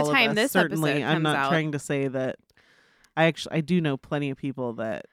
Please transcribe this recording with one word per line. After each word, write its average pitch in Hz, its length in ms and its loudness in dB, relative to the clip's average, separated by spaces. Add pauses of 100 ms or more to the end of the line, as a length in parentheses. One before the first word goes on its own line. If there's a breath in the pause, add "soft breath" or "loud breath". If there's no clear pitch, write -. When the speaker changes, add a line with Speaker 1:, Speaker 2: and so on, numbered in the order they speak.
Speaker 1:
the - 60 2
Speaker 2:
all 294 40 0
Speaker 1:
time 240 200 4
Speaker 2:
of 214 60 0
us, 214 60 4
Speaker 1:
this 277 100 0
Speaker 2:
certainly. 156 400 2
Speaker 1:
episode 143 120 0
Speaker 2:
I'm 143 120 2
Speaker 1:
comes 160 60 0
Speaker 2:
not 151 120 2
Speaker 1:
out 135 140 0
Speaker 2:
trying 156 240 0
to 143 60 -4
say 139 280 -2
that. 131 300 -4 (800 soft breath)
I 160 100 4
actually, - 320 -2
I 165 40 0
do 170 180 2
know 151 160 0
plenty 143 360 -4
of 135 80 -8
people 127 340 -6
that 110 400 -6